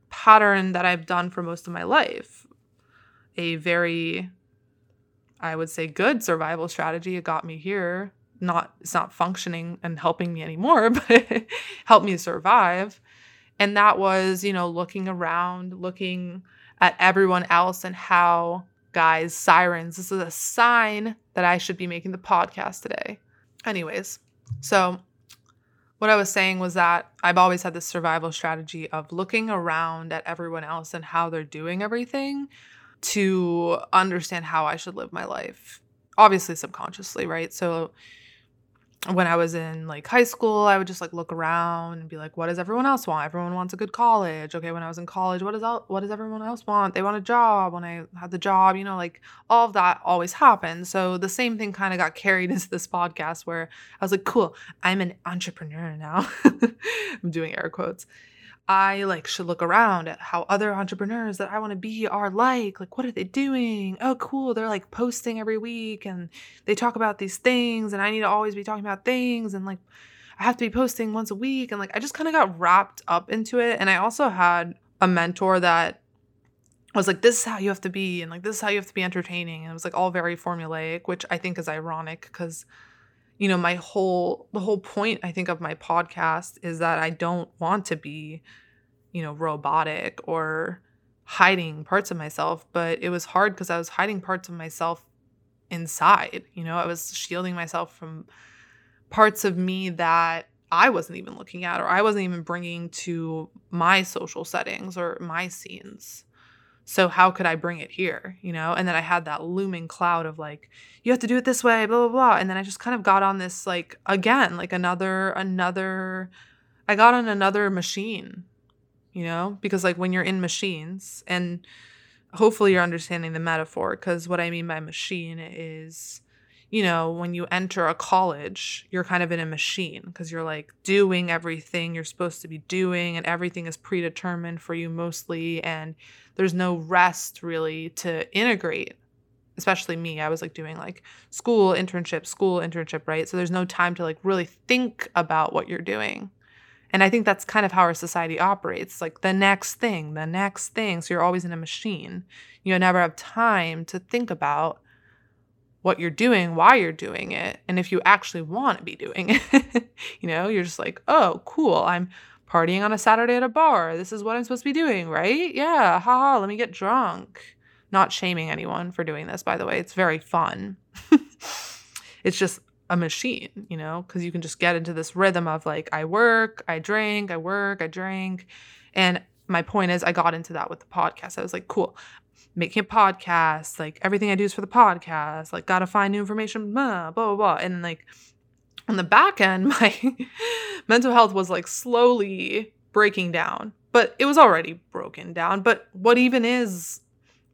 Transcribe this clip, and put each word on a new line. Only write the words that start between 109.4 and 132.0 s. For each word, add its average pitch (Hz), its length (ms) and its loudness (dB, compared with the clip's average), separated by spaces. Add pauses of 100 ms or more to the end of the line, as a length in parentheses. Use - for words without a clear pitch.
looming 180 440 -6
cloud 170 380 -2
of, 156 140 -12
like, 151 300 -14 (340)
"You 233 80 2
have 254 80 4
to 233 80 -4
do 247 100 2
it 240 80 0
this 247 180 0
way, 226 220 6
blah, 226 140 2
blah, 240 100 4
blah." 240 280 6
And 190 120 0
then 190 80 -2
I 190 60 -4
just 196 160 -12
kind 247 160 -4
of 208 80 -6
got 196 200 6
on 196 140 2
this, 180 300 -8
like, 175 300 -6 (100)
again, 196 500 2
like, 175 160 -6
another, 190 580 0
another, 185 960 -4 (600)
I 208 60 4
got 233 180 10
on 240 140 2
another 202 420 2
machine, 196 760 -6 (680)
you 175 100 -8
know? 175 380 -4
Because, 190 220 -2
like, 175 140 2
when 185 140 -2
you're 185 120 0
in 185 180 -2
machines, 175 880 -8
and 180 380 -4 (680)
hopefully 214 400 4
you're 180 100 4
understanding 170 500 -6
the 160 60 -6
metaphor, 160 560 -2
'cause 170 320 -6
what 175 140 -2
I 170 80 -2
mean 170 180 -8
by 160 120 -6
machine 165 600 -10
is, 160 840 -16 (500)
you 214 120 0
know, 165 280 0
when 175 220 -6
you 175 180 -6
enter 180 360 -2
a 165 60 0
college, 180 960 -2
you're 180 120 -2
kind 180 180 0
of 170 100 -2
in 170 100 -4
a 160 40 -6
machine 165 680 -6
'cause 165 180 -12
you're, 165 120 -8
like, 156 280 -8 (120)
doing 185 460 4
everything 170 640 -4
you're 165 120 -10